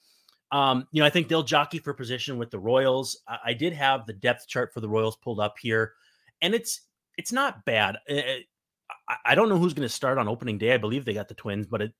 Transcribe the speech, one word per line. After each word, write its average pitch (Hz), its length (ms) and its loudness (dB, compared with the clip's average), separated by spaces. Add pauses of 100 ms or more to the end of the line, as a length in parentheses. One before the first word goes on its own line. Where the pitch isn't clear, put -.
(520)
um, 135 400 2
you 151 100 2
know, 147 40 6
I 147 40 8
think 160 180 0
they'll 160 160 0
jockey 147 360 0
for 143 140 -8
position 123 440 -8
with 117 140 -8
the 104 80 -8
Royals. 131 680 0
I, 113 180 -10
I 117 80 -2
did 151 200 -4
have 139 320 0
the 110 80 -12
depth 120 340 -2
chart - 260 -4
for 120 80 -8
the 107 80 -6
Royals 110 280 0
pulled 113 220 -8
up 104 200 0
here, 110 340 0 (480)
and 180 120 0
it's, - 280 -4 (360)
it's - 140 -10
not 262 340 -2
bad. 107 320 2 (100)
Eh, 143 180 -2
eh, 131 140 -4 (680)
I, 123 80 -2 (120)
I 127 80 8
don't 220 140 6
know 196 80 4
who's 170 160 4
gonna 135 160 -2
start 135 280 0
on 117 100 2
opening 117 300 -4
day. 110 160 4
I 127 40 4
believe 120 280 -2
they 113 80 -2
got 104 160 -6
the 107 60 -14
Twins, 104 320 -4
but 104 140 -2
it, 110 180 -4